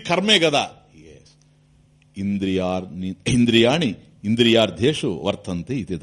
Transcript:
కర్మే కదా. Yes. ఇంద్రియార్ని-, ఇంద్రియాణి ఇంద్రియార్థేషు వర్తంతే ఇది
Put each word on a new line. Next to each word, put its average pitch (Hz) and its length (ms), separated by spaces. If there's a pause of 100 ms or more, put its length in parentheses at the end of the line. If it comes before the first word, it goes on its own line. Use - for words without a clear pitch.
కర్మే 196 360
కదా. 143 180 (400)
Yes. 76 240 (960)
ఇంద్రియార్ని-, 92 920 (200)
ఇంద్రియాణి 120 560 (380)
ఇంద్రియార్థేషు 113 800 (180)
వర్తంతే 90 460 (100)
ఇది 85 200